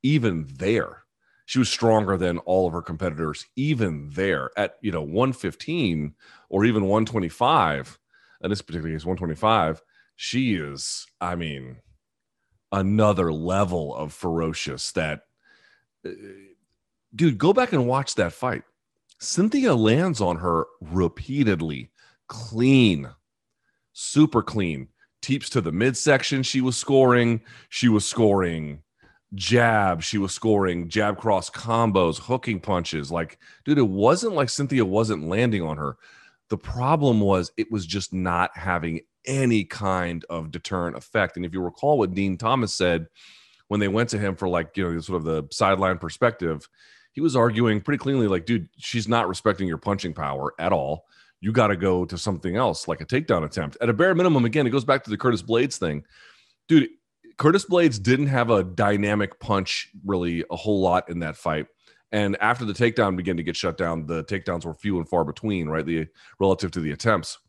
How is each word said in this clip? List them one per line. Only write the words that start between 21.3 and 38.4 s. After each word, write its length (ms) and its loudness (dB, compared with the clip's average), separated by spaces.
clean, 800 2
super 480 2
clean. 460 -4
Teeps 260 -4
to 140 0
the 100 -4
midsection 680 2
she 180 -2
was 160 0
scoring. 640 4
She 180 2
was 160 4
scoring 760 2
jab. 680 2
She 160 -4
was 160 -2
scoring 560 0
jab 260 0
cross 320 0
combos, 720 2
hooking 420 -4
punches. 500 -4
Like, 280 -6
dude, 140 2
it 100 4
wasn't 460 2
like 160 0
Cynthia 340 0
wasn't 460 0
landing 320 2
on 160 -4
her. 180 -6
The 80 -4
problem 600 2
was 360 2
it 160 -4
was 140 -4
just 260 -6
not 420 -2